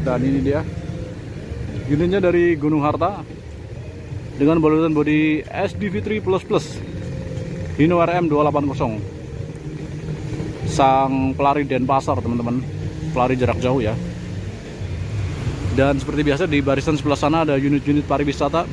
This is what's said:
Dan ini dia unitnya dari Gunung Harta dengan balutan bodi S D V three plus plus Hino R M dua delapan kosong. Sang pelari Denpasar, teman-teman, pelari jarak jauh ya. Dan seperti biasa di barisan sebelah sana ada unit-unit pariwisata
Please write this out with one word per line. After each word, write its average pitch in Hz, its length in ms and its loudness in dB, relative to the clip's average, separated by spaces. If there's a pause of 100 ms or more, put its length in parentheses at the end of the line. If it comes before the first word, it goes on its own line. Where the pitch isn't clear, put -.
Dan 127 160 0
ini 135 240 2
dia 139 160 2 (1300)
unitnya 175 320 2
dari 175 400 4
Gunung 151 240 2
Harta 160 400 0 (1120)
dengan 151 240 4
balutan 156 320 4
bodi 151 560 4
S 185 320 -2
D 208 80 -2
V 202 160 -2
three 214 160 -2
plus 185 240 0
plus 151 320 0 (1040)
Hino 170 240 6
R 170 160 2
M 175 80 2
dua 147 160 4
delapan 147 240 2
kosong. 131 320 -2 (1700)
Sang 135 720 4
pelari 143 240 4
Denpasar, 135 560 2
teman-teman, 120 400 -2 (560)
pelari 127 240 2
jarak 120 240 2
jauh 131 160 2
ya. 110 160 0 (1800)
Dan 139 240 4
seperti 147 240 0
biasa 151 240 2
di 143 80 4
barisan 139 400 2
sebelah 143 160 2
sana 160 320 2
ada 143 80 2
unit-unit 143 480 2
pariwisata 143 680 0